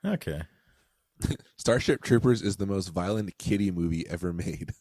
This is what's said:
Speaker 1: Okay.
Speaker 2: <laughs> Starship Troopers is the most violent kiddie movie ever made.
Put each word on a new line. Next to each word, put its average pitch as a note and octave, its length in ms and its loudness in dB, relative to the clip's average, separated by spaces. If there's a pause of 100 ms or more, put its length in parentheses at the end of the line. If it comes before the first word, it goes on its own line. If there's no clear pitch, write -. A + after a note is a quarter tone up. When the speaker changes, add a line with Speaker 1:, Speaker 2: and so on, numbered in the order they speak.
Speaker 1:
Okay. A#2 360 -4 (760)
Speaker 2:
<laughs> - 380 -6
Starship - 460 2
Troopers A#2+ 400 6
is G2+ 140 0
the G2 100 -2
most G2 220 -2
violent F#2 500 -2
kiddie G2+ 320 0
movie E2 360 0
ever F2 260 -4
made. E2+ 480 -6